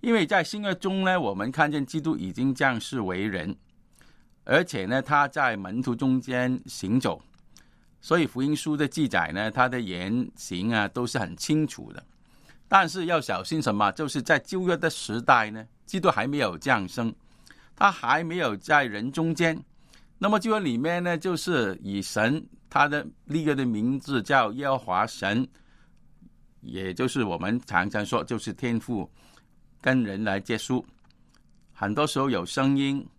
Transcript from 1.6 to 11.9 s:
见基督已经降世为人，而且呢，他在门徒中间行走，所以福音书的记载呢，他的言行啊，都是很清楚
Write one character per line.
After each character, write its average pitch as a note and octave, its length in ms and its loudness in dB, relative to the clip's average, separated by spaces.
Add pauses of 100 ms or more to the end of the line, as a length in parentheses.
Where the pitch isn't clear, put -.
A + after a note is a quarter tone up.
见 D3 140 -2
基 D#3 160 -4
督 D#3 160 0
已 F#2 160 -6
经 C3 220 0
降 B2+ 260 2
世 B2 220 -6
为 F#2 240 -2
人， F#2+ 280 -4 (920)
而 D#3+ 200 4
且 A#2+ 220 -4
呢， B2+ 160 0
他 C#3+ 260 2
在 C3 300 0
门 G2+ 240 -6
徒 B2+ 140 -2
中 C3 260 2
间 B2+ 360 0 (100)
行 G#2+ 320 0
走， F2 200 -2 (800)
所 E3+ 200 2
以 D3 80 2
福 B2 160 -4
音 D3+ 120 2
书 D3+ 220 -2
的 C#3+ 100 0
记 C#3 200 0
载 E2+ 260 2
呢， G#2 160 -2
他 B2+ 180 4
的 B2+ 140 -2
言 G2 540 -2
行 F#2 360 -4
啊， G#2+ 160 2
都 B2 200 -4
是 A#2+ 100 -2
很 F#2 180 -4
清 D3+ 320 0
楚 - 240 -12